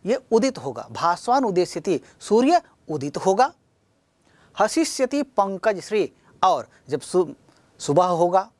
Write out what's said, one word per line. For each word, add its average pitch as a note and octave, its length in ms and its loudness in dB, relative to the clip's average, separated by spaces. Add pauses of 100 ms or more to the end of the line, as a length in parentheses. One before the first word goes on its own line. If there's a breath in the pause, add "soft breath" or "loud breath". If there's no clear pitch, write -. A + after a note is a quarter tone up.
ये A3 140 0 (120)
उदित B3+ 260 2
होगा। A2+ 340 -12
भास्वान F3 520 0
उदेश्यति, F3 560 -2 (200 soft breath)
सूर्य C4+ 420 2 (260 soft breath)
उदित C#3+ 280 -6
होगा। G3 360 2 (1040 soft breath)
हसिष्यति C#4 640 0
पंकज G3 580 -2
श्री, G3+ 320 -4 (320 soft breath)
और D#3 240 0 (200 soft breath)
जब C#3 120 -4
सु-, F3 320 -2 (460 soft breath)
सुबह D#3 260 2
होगा F3+ 560 0